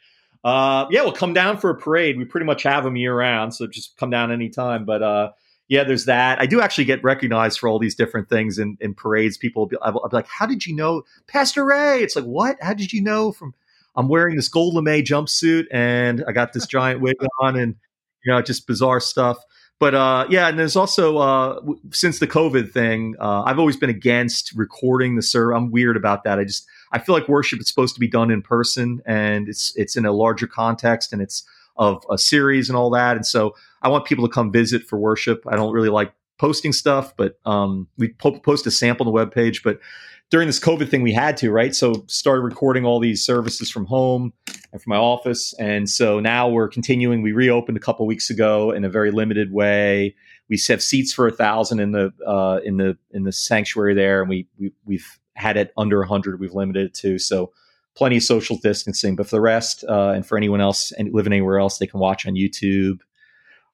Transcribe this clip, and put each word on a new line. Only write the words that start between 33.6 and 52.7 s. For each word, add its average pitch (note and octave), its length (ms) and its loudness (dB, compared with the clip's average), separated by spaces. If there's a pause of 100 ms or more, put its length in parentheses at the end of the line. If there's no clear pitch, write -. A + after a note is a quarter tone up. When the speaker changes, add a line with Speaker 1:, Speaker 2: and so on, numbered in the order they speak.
Speaker 1:
I B2+ 80 2
want C#3 160 2
people A#2+ 200 0
to A#2 80 -4
come A2+ 200 0
visit A#2 340 2
for A2 100 -4
worship. G#2+ 500 0
I G#2+ 100 0
don't G#2+ 160 0
really A2+ 160 2
like G#2 240 0 (240)
posting D3 340 0
stuff, C3+ 460 0
but, G#2+ 280 -2
um, G2 420 -2 (100)
we A#2 160 0
po-, C#3 260 0
post D3 280 0
a A2+ 40 0
sample A#2+ 360 0
on A2 60 2
the A2 120 4
webpage. A2+ 380 -2
But G#2 160 0 (500)
during E3 180 4
this C3+ 120 -2
covid D3+ 300 0
thing, C3+ 140 2
we A#2 100 2
had C#3+ 240 2
to, A2+ 140 0
right? A#2 240 2
So A2+ 320 0
started C3 340 0
recording B2+ 440 0
all A#2+ 140 2
these A#2 240 0
services A#2 460 -2
from G#2 160 -8
home B2+ 480 0 (380)
and A#2+ 100 -16
from - 80 -10
my G#2 80 0
office. A#2+ 600 0
And G#2 280 -2
so G#2+ 320 2
now A#2+ 300 2
we're A2+ 200 0
continuing. B2 520 0
We G#2+ 120 0
reopened A#2+ 440 2
a - 20 -6
couple A#2 280 -2
weeks A2 240 -4
ago G#2+ 400 2
in G#2 120 -4
a G2 60 -2
very G#2 220 2
limited G#2+ 420 -2
way. G2+ 600 2 (340)
We G#2+ 80 0 (120)
have A2+ 120 0
seats C3 320 0
for B2 140 2
a A2 40 2
thousand A2 500 0
in G2+ 100 0
the, G2 200 0 (140)
uh, F#2+ 400 0
in G2 120 -2